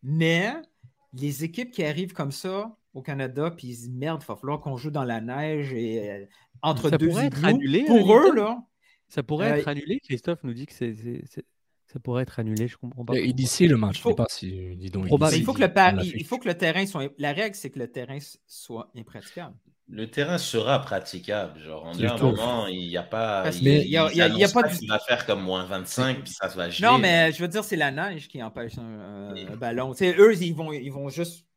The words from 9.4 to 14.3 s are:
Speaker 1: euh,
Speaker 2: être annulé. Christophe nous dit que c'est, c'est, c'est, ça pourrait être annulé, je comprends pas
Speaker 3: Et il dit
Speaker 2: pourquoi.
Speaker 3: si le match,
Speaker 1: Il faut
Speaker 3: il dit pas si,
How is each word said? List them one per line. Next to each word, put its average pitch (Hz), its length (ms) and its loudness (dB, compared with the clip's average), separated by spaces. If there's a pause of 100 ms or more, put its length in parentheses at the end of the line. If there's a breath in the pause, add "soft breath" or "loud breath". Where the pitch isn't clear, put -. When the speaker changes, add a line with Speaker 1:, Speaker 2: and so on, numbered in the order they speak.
Speaker 1:
euh, 151 60 4
Speaker 2:
être 143 100 0
annulé. 147 360 -4
Christophe 160 400 -4
nous 123 100 -6
dit 127 120 -10
que - 80 -20
c'est, 117 220 -6
c'est, 117 340 -10
c'est, - 160 -16 (400)
ça - 140 -14
pourrait 123 240 -2
être - 160 -8
annulé, 110 280 -2
je - 100 -10
comprends 123 280 -12
pas 131 100 -2
Speaker 3:
Et 113 100 2
il 127 100 0
dit 131 80 0
Speaker 2:
pourquoi. 127 140 0
Speaker 3:
si 175 100 8
le 147 100 8
match, 107 220 0
Speaker 1:
Il - 20 -16
faut - 80 0
Speaker 3:
il - 40 4
dit - 40 0
pas 117 120 4
si, - 200 -10